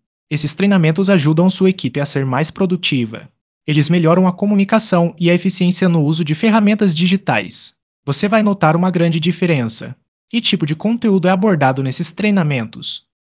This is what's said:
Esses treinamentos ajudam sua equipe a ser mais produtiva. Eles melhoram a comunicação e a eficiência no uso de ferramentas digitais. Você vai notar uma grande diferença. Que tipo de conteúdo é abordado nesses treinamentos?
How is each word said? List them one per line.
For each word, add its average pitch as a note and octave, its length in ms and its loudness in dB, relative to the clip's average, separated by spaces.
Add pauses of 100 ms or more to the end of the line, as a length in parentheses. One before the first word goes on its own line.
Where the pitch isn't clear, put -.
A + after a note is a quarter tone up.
(280)
Esses D3 240 -4
treinamentos F#3+ 560 2
ajudam E3 400 2
sua F#3+ 200 0
equipe D3 300 -4
a C#3 60 -2
ser C3+ 200 -4
mais C3+ 260 -2
produtiva. C#3 760 -4 (360)
Eles D3+ 240 0
melhoram F3 380 4
a F3+ 60 0
comunicação G3 880 0
e E3+ 100 2
a F3 40 4
eficiência F3+ 540 0
no E3+ 160 2
uso D#3+ 220 0
de D3+ 100 -2
ferramentas G#3 600 2
digitais. E3 760 -2 (320)
Você C#3+ 220 -2
vai G#3+ 140 2
notar F#3+ 340 2
uma F3+ 140 2
grande E3+ 300 0
diferença. D3 760 -2 (340)
Que A#3 120 -4
tipo F#3+ 240 -2
de D3+ 100 -2
conteúdo G#3 520 0
é F#3 40 2
abordado D3+ 520 0
nesses C3 280 -6
treinamentos? D3+ 920 -2 (280)